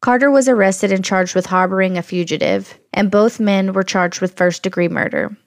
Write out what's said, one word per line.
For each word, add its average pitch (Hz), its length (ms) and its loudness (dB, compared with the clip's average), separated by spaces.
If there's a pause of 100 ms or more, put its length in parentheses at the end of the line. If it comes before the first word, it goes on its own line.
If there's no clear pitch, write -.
Carter 254 300 2
was 269 160 4
arrested 196 440 2
and 190 120 0
charged 185 320 -2
with 180 120 -2
harboring 185 500 0
a 170 60 -4
fugitive, 175 760 -4 (140)
and 196 180 0
both 208 280 2
men 196 340 0
were 190 100 0
charged 190 380 -2
with 185 160 -4
first-degree 180 500 0
murder. - 480 -4 (120)